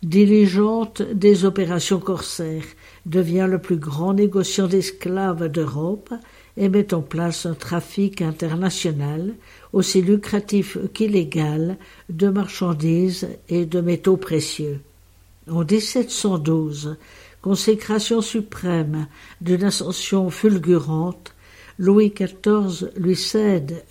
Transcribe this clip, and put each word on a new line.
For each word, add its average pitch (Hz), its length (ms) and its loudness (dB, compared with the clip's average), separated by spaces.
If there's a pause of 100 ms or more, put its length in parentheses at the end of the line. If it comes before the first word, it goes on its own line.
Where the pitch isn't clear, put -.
diligente 208 1000 4
des 202 440 4
opérations 180 540 0
corsaires, 160 640 -6 (400)
devient 180 440 0
le 185 100 0
plus 180 180 -2
grand 156 360 -4
négociant 196 540 2
d'esclaves 185 800 -2
d'Europe 156 640 -4 (420)
et 196 140 2
met 202 240 2
en 165 80 -2
place 165 440 -4
un 165 80 -4
trafic 185 680 -4
international 160 1120 -4 (380)
aussi 190 280 2
lucratif 202 760 0 (160)
qu'illégal 165 840 0 (320)
de 185 200 2
marchandises 175 960 0 (200)
et 175 180 0
de 175 140 -2
métaux 175 380 2
précieux. 151 640 -4 (680)
En 165 140 0
dix-sept 214 460 0
cent 190 280 -2
douze, 156 600 -2 (440)
consécration 214 800 0
suprême 170 880 -4 (340)
d'une 175 220 0
ascension 190 680 -2
fulgurante, 170 1040 0 (460)
Louis 202 320 6
quatorze 190 840 -2
lui 180 180 2
cède 175 760 0